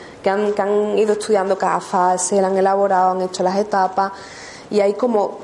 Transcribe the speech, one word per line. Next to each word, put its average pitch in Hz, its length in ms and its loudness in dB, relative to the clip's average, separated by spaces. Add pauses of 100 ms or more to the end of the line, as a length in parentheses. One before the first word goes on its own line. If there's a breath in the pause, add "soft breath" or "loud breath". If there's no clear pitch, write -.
(220 loud breath)
que 196 80 0
han, 208 240 0
que 208 80 -2
han 208 340 0
ido 208 180 2
estudiando 196 440 0
cada 180 220 0
fase, 185 600 0
la 190 60 4
han 190 120 0
elaborado, 190 560 2
han 185 80 -2
hecho 185 200 -4
las 185 160 0
etapas, 196 540 0 (580 loud breath)
y 208 120 2
hay 202 120 2
como, 214 500 0